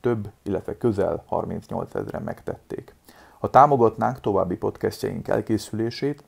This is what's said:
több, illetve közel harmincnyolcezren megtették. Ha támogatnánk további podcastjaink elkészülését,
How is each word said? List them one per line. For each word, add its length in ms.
több, 300
illetve 340
közel 500
harmincnyolcezren 960
megtették. 720
Ha 80
támogatnánk 680
további 360
podcastjaink 720
elkészülését, 1000